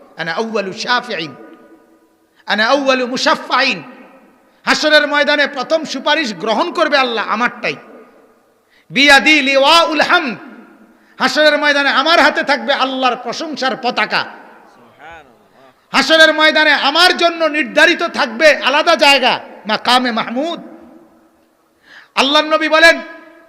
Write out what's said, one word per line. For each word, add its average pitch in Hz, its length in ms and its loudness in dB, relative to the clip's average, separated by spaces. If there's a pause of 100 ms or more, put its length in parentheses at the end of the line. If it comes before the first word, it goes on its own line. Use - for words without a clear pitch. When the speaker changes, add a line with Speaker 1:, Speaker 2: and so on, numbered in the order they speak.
(160)
Speaker 1:
আনা 165 160 -8
আউয়ালু 208 400 -6
শাফিঈন, 196 640 -6 (1120)
আনা 208 200 -2
আউয়ালু 262 400 0
মুশাফফাইন।" 262 760 -2 (840)
হাসরের 294 440 2
ময়দানে 294 380 0
প্রথম 285 380 -4
সুপারিশ 294 500 -4
গ্রহণ 220 380 -4
করবে 302 260 0
আল্লাহ 233 300 -4
আমারটাই। 208 480 -4 (1120)
বিয়াদি 277 520 4
লিওয়াউল 294 580 2
হামদ। 294 360 0 (840)
হাসরের 294 400 2
ময়দানে 285 300 0
আমার 302 320 2
হাতে 302 220 2
থাকবে 269 300 -2
আল্লাহর 262 440 -2
প্রশংসার 247 600 -8
পতাকা। 214 460 -4
Speaker 2:
সুবহানাল্লাহ। - 1400 -20 (280)
Speaker 1:
হাসরের 311 440 4
ময়দানে 311 360 2
আমার 302 460 2
জন্য 339 280 -2
নির্ধারিত 302 580 0
থাকবে 269 540 0
আলাদা 311 400 0
জায়গা, 262 440 2 (260)
মাকামে 240 440 0
মাহমুদ। 247 500 -6 (1500)
আল্লাহর 277 300 2
নবী 311 240 0
বলেন, 311 320 4 (480)